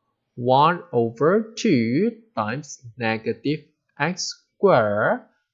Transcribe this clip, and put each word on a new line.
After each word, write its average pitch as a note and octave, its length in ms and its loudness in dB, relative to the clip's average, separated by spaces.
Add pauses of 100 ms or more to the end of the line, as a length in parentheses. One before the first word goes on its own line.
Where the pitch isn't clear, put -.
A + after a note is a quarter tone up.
(340)
one C#3 480 2 (100)
over D3 640 0
two D#3+ 680 0 (120)
times A#2 480 -8 (160)
negative A#2 640 -4 (400)
x F3 340 -6 (220)
squared C3+ 640 2 (340)